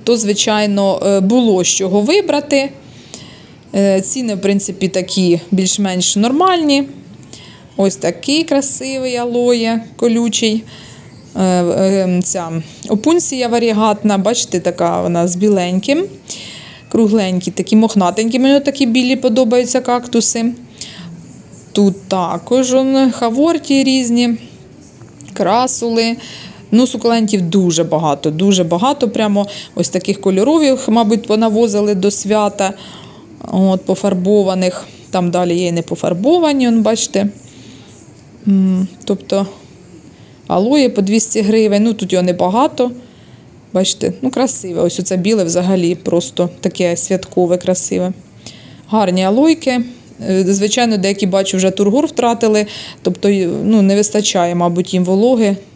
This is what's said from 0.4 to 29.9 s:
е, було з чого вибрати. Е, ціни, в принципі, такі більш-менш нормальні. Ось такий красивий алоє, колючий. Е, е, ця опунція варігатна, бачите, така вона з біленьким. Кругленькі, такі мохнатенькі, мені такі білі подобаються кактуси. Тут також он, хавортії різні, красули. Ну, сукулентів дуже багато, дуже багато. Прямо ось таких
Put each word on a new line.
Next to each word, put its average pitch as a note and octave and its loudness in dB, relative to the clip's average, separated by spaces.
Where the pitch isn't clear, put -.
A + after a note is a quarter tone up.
е, G3 4
було G#3 2
з F3+ 0
чого G3 0
вибрати. C#4+ 0
Е, G3 2
ціни, A3+ -2
в F3+ -8
принципі, G3 0
такі F3+ 0
більш-менш F#3 0
нормальні. C#4+ 2
Ось F#3+ 2
такий C#4 -2
красивий C4+ -2
алоє, A#3+ 0
колючий. A3+ 0
Е, F#3+ 0
е, F#3 2
ця E3 -4
опунція B3+ 0
варігатна, G#3+ 0
бачите, G3 -2
така F3 -2
вона F3 0
з F3+ -2
біленьким. G3 0
Кругленькі, G3+ 0
такі F#3+ -2
мохнатенькі, A3 2
мені C#4 4
такі C#4 0
білі B3 2
подобаються B3 2
кактуси. A#3+ -2
Тут G3 0
також G3 0
он, C4+ 2
хавортії C4+ 0
різні, A#3+ 2
красули. A#3 0
Ну, B3 4
сукулентів A3+ 0
дуже E3+ 2
багато, D3+ 0
дуже F#3 2
багато. A3 0
Прямо G3+ 0
ось F3 -2
таких G3 -4